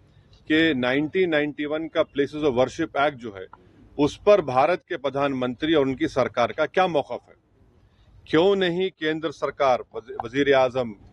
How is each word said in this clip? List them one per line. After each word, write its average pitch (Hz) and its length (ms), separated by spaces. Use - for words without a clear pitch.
कि 156 260
नाइनटीन 143 560
नाइंटी 147 360
वन 160 220
का 156 180
Places 143 360
of 139 140
Worship 131 420
Act 147 180
जो 117 200
है, 92 100
उस 143 180
पर 208 140
भारत 151 480
के 175 80
प्रधानमंत्री 135 800
और 147 80
उनकी 135 260
सरकार 117 440
का 151 140
क्या 185 200
मौक़िफ़ 135 440
है? 82 60
क्यों 180 300
नहीं 185 340
केंद्र 156 400
सरकार, 135 540
वज़ी-, 113 280
वज़ीर 135 300
आज़म, 127 360